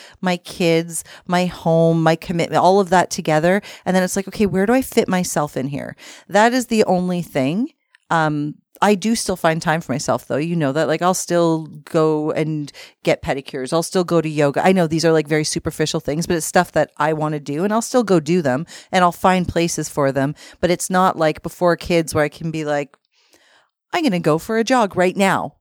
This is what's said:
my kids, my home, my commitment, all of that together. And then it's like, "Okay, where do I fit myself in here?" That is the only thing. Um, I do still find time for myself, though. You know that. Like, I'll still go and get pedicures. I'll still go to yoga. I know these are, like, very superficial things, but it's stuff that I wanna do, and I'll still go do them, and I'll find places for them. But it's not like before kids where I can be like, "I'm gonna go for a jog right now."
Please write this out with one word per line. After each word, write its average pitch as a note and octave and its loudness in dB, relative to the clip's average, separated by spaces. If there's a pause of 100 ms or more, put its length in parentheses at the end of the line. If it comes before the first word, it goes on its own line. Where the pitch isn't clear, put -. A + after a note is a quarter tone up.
(220)
my F3+ 0
kids, E3+ -2 (220)
my F3+ 0
home, E3 2
my D#3+ 4
commitment, E3 -2
all F#3 6
of F3+ 0
that F3+ 4
together. E3 0 (200)
And F#3 0
then F#3 4
it's F#3 -4
like, G3 -4
"Okay, G3+ 0
where F#3+ 0
do A#3+ 2
I C4 2
fit - 0
myself E3+ -2
in C3+ -4
here?" - -10 (340)
That A3 4
is B3+ -2
the G#3+ 2
only F3+ 0
thing. D#3+ -2 (420)
Um, D3+ 0 (300)
I G#3 4
do G#3 0
still F#3+ -4
find E3 0
time E3 -2
for - -8
myself, - -4
though. B2+ -2
You E3+ -4
know D3 0
that. D3+ 0
Like, D#3+ -2
I'll F3+ 2
still E3 0 (200)
go D#3 0
and D3+ -4 (320)
get D#3 0
pedicures. C#3 -6
I'll E3 2
still F#3 -2
go E3+ 2
to D#3 -4
yoga. D3 0
I F#3+ 4
know F3+ 4
these D#3 0
are, E3 6
like, D#3 2
very D#3 0
superficial D#3+ -4
things, D3+ -4
but F3 0
it's D3+ -4
stuff F3 0
that D#3 0
I D#3 0
wanna D3+ -4
do, D3 -4
and G#3 -2
I'll A3+ 0
still B3 0
go F#3 4
do D#3+ 0
them, C3+ -2 (240)
and F#3 4
I'll F3 4
find F#3 0
places E3+ -2
for C#3 0
them. C#3 -2 (260)
But F3 0
it's F3 -2
not F#3 2
like D#3 0
before E3+ 0
kids E3 -2
where D#3 2
I D3 -4
can E3 -8
be D#3 -6
like, D3 -4 (960)
"I'm F4 0
gonna F#3 2
go E3 2
for A3 -4
a A3+ 0
jog A3 0
right F3+ 2
now." D#3+ 0